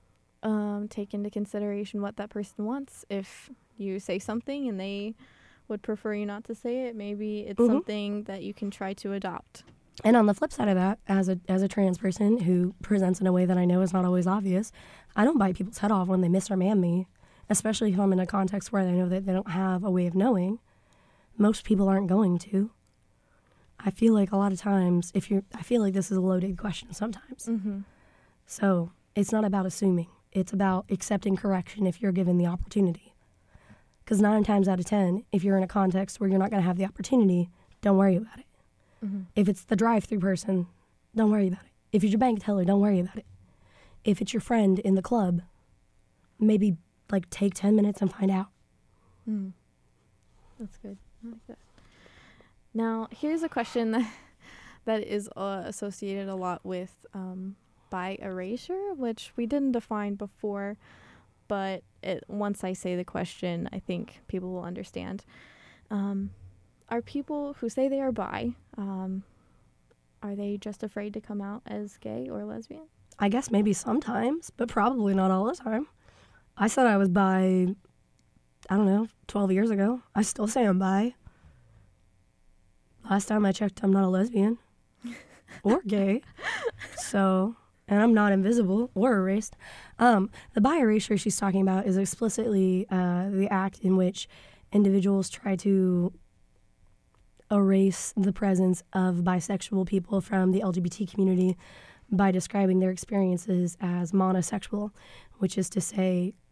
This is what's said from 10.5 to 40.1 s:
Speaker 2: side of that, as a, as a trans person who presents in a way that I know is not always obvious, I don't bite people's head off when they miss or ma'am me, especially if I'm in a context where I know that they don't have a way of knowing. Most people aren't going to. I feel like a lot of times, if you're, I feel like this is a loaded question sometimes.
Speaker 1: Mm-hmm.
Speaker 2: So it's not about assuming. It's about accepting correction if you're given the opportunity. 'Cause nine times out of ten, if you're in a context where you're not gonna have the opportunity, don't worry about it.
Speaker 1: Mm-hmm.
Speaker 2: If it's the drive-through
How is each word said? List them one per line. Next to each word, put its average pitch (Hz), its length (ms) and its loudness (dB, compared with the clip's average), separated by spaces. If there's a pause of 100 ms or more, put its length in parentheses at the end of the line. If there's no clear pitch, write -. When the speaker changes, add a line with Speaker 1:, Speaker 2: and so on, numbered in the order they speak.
Speaker 2:
side 214 160 -2
of 196 60 4
that, 190 320 0
as 190 220 2
a, 185 100 0 (100)
as 190 140 2
a 196 60 0
trans 185 300 0
person 208 420 2
who 180 420 2
presents 185 380 2
in 190 60 2
a 185 60 4
way 180 120 4
that 180 140 2
I 180 60 2
know 180 180 4
is 185 100 0
not 185 120 2
always 180 220 2
obvious, 196 460 0 (420)
I 208 100 2
don't 294 140 4
bite 190 180 2
people's 196 220 -8
head 220 140 0
off 185 160 2
when 185 140 2
they 175 60 2
miss 190 220 0
or 190 60 0
ma'am 190 240 2
me, 175 260 0 (420)
especially 208 440 0
if 185 80 0
I'm 196 120 4
in 185 60 2
a 185 80 0
context 190 460 -4
where 196 100 2
I 180 80 0
know 180 180 2
that 190 180 -2
they 185 60 0
don't 185 180 -2
have 185 340 -2
a 196 60 -2
way 180 160 2
of 175 80 -4
knowing. 196 440 2 (800)
Most - 260 2
people 196 240 2
aren't 196 200 2
going 185 300 4
to. 202 320 -2 (1080)
I 196 100 -2
feel 226 240 4
like 202 180 2
a 196 40 0
lot 202 160 2
of 175 80 -4
times, 180 540 2
if 190 160 -2
you're, 196 120 0 (120)
I - 80 -12
feel 240 180 0
like 196 140 0
this 196 160 -2
is 190 60 0
a 185 40 2
loaded 185 380 0
question - 340 -8
sometimes. 220 540 -10
Speaker 1:
Mm-hmm. 202 340 -4 (640)
Speaker 2:
So 180 460 0 (220)
it's 202 180 0
not 220 120 2
about 190 220 0
assuming. 180 420 0 (240)
It's 185 200 -2
about 190 380 0
accepting 196 460 -2
correction 196 500 -2
if 175 140 -2
you're 196 120 0
given 180 260 2
the 175 80 4
opportunity. 180 680 -2 (880)
'Cause 208 160 2
nine 214 240 6
times 202 240 2
out 185 120 2
of 170 60 -2
ten, 196 460 2
if 185 120 0
you're 196 120 4
in 190 60 2
a 185 60 -2
context 190 520 0
where 196 80 0
you're 190 100 4
not 196 120 0
gonna 196 120 0
have 180 140 0
the 190 80 -2
opportunity, 190 680 2 (320)
don't 202 140 4
worry 190 200 6
about 220 220 -6
it. - 80 -20 (580)
Speaker 1:
Mm-hmm. 196 180 -6 (120)
Speaker 2:
If 202 140 4
it's - 160 -2
the 196 120 -2
drive-through 220 440 2